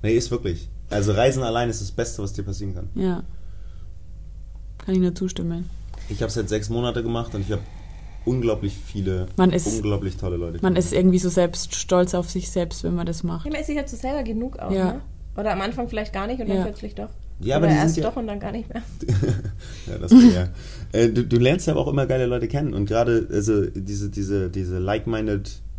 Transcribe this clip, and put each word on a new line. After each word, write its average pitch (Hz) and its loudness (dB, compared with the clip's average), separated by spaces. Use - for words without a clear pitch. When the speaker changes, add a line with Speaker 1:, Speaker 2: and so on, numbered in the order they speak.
Speaker 1:
Nee, 110 4
ist 120 0
wirklich. 92 -2
Also 104 2
Reisen 131 4
allein 117 0
ist 104 -4
das 95 -6
Beste, 117 -2
was 98 -6
dir - -6
passieren 98 -6
kann. 90 -6
Speaker 2:
Ja. 180 0
Kann - -2
ich 185 4
nur 180 2
zustimmen. 175 -4
Speaker 1:
Ich 104 -4
hab's 107 -2
jetzt 110 -2
sechs 104 -2
Monate 120 0
gemacht 117 -4
und 101 -4
ich 101 -4
hab 98 -2
unglaublich 113 0
viele, 95 -4
Speaker 2:
Man 185 6
ist, 175 0
Speaker 1:
unglaublich 101 0
tolle 87 -4
Leute 85 -4
Speaker 2:
man 85 -8
Speaker 1:
kennengelernt. 160 4
Speaker 2:
ist - -2
irgendwie 180 6
so 180 0
selbst 175 0
stolz 180 2
auf 180 -2
sich 185 -4
selbst, 170 -2
wenn 170 0
man 175 -2
das 165 -4
macht. 170 -4
Speaker 3:
Ja, 294 -4
man 302 -4
ist 302 -6
sich 294 -2
halt 277 -4
so 240 -10
selber 269 -4
genug 226 -6
auch, - -8
Speaker 2:
Ja. 190 2
Speaker 3:
ne? 269 -8
Oder 208 -2
am 185 0
Anfang 233 -4
vielleicht 214 -6
gar 196 -4
nicht 254 -4
und 220 -2
dann 196 2
Speaker 2:
Ja. 185 2
Speaker 3:
plötzlich 202 -8
doch. 202 -10
Speaker 1:
Ja, 135 2
aber 160 6
Speaker 3:
Oder 156 8
Speaker 1:
die 151 6
sind - 4
Speaker 3:
erst 165 4
Speaker 1:
ja 160 0
Speaker 3:
doch 233 -2
und 233 -4
dann 208 -6
gar - -6
nicht 220 -8
mehr. 240 -6
Speaker 1:
<laughs> - 0
Ja, - -6
das 85 4
ja. 107 12
Äh, 117 6
du, 117 2
du 117 2
lernst 127 6
ja 156 2
auch 139 2
immer 143 2
geile 131 2
Leute 120 0
kennen 139 0
und 101 0
gerade, 113 2
also 104 2
diese, 101 -6
diese, 98 -2
diese 92 -4
like-minded 107 -2